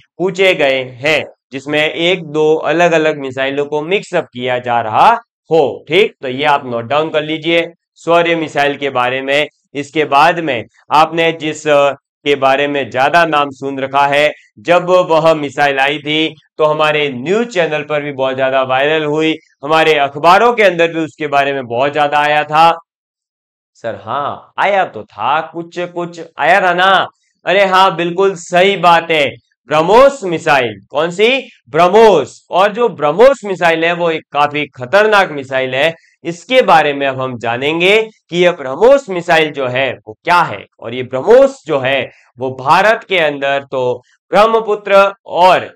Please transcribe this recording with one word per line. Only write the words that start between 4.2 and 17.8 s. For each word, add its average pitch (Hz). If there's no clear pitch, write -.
किया 123
जा 120
रहा 113
हो। 143
ठीक, 185
तो 135
ये 131
आप 139
नोट 117
डाउन 151
कर 151
लीजिए 160
शौर्य 170
मिसाइल 143
के 135
बारे 127
में। 139
इसके 143
बाद 147
में 135
आपने 160
जिस, 156
अ, 143
के 143
बारे 135
में 139
ज्यादा 143
नाम 147
सुन 135
रखा 135
है, 143
जब 170
वह 160
मिसाइल 143
आई 143
थी 151
तो 156
हमारे 151
न्यूज 156
चैनल 156